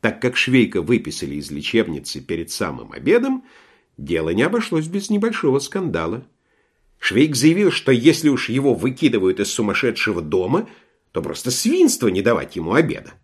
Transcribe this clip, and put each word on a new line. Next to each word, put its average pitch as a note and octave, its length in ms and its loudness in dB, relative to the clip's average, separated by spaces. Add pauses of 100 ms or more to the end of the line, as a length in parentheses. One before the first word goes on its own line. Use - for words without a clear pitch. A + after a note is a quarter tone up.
Так A2 200 -2
как B2+ 160 0
Швейка B2 440 0
выписали D2 540 -4
из D2 160 -10
лечебницы D2+ 720 -4
перед E2 300 -8
самым C2+ 420 -8
обедом, B3 500 0 (540)
дело D#2+ 320 -2
не G2+ 140 2
обошлось F3 440 -2
без G3 220 -6
небольшого G3+ 500 0
скандала. A#2 680 -4 (760)
Швейк C3+ 360 2
заявил, E3 360 4
что - 200 0
если C#3+ 380 4
уж B2+ 200 0
его C3+ 240 2
выкидывают G#2+ 680 2
из G2 120 -2
сумасшедшего G#2+ 680 -2
дома, F#2+ 480 0 (420)
то E2+ 100 -4
просто - 300 -6
свинство D4 560 2
не F#2+ 140 2
давать F#2+ 340 0
ему E2+ 180 -2
обеда. F2+ 400 0 (100)